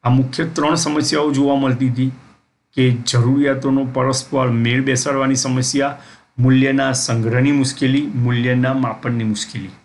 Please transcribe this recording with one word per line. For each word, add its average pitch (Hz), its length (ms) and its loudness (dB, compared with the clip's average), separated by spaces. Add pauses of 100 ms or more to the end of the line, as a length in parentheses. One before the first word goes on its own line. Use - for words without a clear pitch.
આ 123 60 0
મુખ્ય 131 360 2
ત્રણ 160 300 0
સમસ્યાઓ 151 560 0
જોવા 139 240 2
મળતી 131 340 0
હતી 127 220 -2 (640)
કે 127 160 4
જરૂરિયાતોનો 135 1000 0
પરસ્પર 131 540 -2
મેળ 117 360 0
બેસાડવાની 135 520 0
સમસ્યા, 131 600 -2 (420)
મૂલ્યના 135 520 4
સંગ્રહની 120 600 0
મુશ્કેલી, 135 500 0
મૂલ્યના 123 720 0
માપનની 120 500 -4
મુશ્કેલી. 104 460 -6 (160)